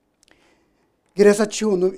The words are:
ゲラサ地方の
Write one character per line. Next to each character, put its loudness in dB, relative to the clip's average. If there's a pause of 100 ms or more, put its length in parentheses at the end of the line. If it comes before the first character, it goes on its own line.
(1120)
ゲ 2
ラ 6
サ -2
地 -10
方 -2
の -2